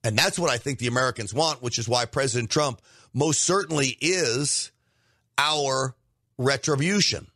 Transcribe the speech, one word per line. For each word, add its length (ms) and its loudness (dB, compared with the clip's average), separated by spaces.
And 120 0
that's 200 2
what 120 2
I 80 0
think 220 -4
the 60 -2
Americans 460 -2
want, 300 -2
which 160 -4
is 100 -4
why 160 0
President 460 -2
Trump 320 0
most 260 0
certainly 600 0
is 680 0
our 580 0
retribution. 1000 2